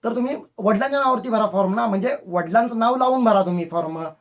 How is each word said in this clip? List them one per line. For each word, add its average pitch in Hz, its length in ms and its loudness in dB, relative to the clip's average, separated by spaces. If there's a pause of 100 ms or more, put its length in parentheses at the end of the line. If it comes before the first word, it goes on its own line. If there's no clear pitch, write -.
तर 233 100 -2
तुम्ही 247 220 -2 (220)
वडिलांच्या 226 400 2
नावावरती 254 300 0
भरा 220 240 2
फॉर्म 190 220 0
ना, 233 120 0
म्हणजे 220 300 -2 (100)
वडिलांचं 190 520 0
नाव 233 180 2
लावून 254 280 2
भरा 208 180 4
तुम्ही 180 220 -2
फॉर्म. 160 400 -6 (160)